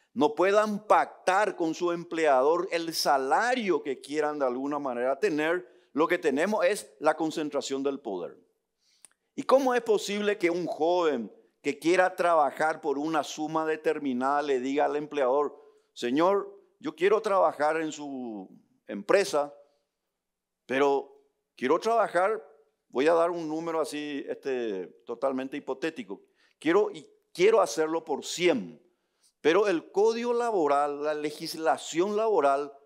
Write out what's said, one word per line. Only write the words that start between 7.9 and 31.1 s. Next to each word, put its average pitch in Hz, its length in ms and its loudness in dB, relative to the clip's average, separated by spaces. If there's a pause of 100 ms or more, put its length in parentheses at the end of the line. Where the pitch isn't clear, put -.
poder. 85 380 -8 (960)
¿Y - 100 -8
cómo 254 300 4
es 240 60 0
posible 208 560 0
que 175 140 0
un 175 160 -2
joven 151 680 0 (300)
que 139 160 -2
quiera 185 360 4
trabajar 156 680 2
por 143 160 -2
una 151 260 -2
suma 160 400 -4
determinada 143 800 0
le 139 180 0
diga 139 240 0
al 143 120 0
empleador, 143 640 0 (360)
"Señor, 165 600 0 (260)
yo 151 140 -10
quiero 202 280 2
trabajar 160 580 2
en 156 120 -6
su 127 580 -10 (360)
empresa, 143 680 -2 (1120)
pero 139 520 0 (380)
quiero - 220 2
trabajar, 214 680 0 (420)
voy 135 200 0
a 170 60 6
dar 170 160 2
un 170 180 -6
número 160 320 -4
así, 147 480 -6
este, 117 580 -4 (200)
totalmente 135 500 -4
hipotético, 131 640 -8 (360)
quiero, 180 320 2
y 156 180 -16 (240)
quiero 202 300 4
hacerlo 160 420 -2
por 151 200 -6
cien"? 127 580 -2 (600)
Pero 175 240 4
el 170 240 -2
código 226 420 0
laboral, 147 720 0
la 151 120 -2